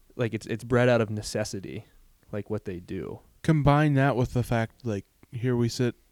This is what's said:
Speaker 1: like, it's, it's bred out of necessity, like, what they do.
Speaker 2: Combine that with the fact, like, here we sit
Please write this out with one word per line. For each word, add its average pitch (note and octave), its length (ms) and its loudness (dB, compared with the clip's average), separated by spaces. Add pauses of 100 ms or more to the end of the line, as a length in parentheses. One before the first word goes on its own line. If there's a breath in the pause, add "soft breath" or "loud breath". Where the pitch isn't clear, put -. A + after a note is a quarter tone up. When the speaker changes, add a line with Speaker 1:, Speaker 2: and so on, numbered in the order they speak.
(140)
Speaker 1:
like, A2+ 200 -2
it's, A2 120 -8
it's A2 160 -6
bred B2 260 4
out A#2 120 4
of A2 100 0
necessity, G#2+ 760 -6 (440)
like, G#2 180 -8
what G#2 160 -6
they F2+ 140 -8
do. F2+ 400 -8 (240)
Speaker 2:
Combine D3 520 4
that C3+ 220 2
with B2 160 0
the B2 100 0
fact, A2+ 420 -2
like, G#2 200 -4 (260)
here B2 240 -2
we A#2+ 140 2
sit A#2+ 260 -2 (180)